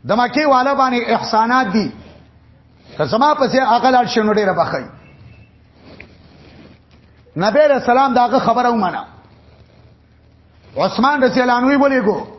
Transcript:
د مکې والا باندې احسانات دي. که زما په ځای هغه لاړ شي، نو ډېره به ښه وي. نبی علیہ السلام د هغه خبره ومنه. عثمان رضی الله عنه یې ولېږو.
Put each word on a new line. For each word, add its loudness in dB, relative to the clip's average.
د -2
مکې 0
والا 2
باندې -2
احسانات 0
دي. -2
که -4
زما 0
په -2
ځای -2
هغه 0
لاړ 2
شي، -2
نو 0
ډېره 0
به 0
ښه -6
وي. -10
نبی 0
علیہ 4
السلام 2
د 4
هغه 2
خبره 0
ومنه. -2
عثمان 0
رضی 0
الله 2
عنه 0
یې 2
ولېږو. 0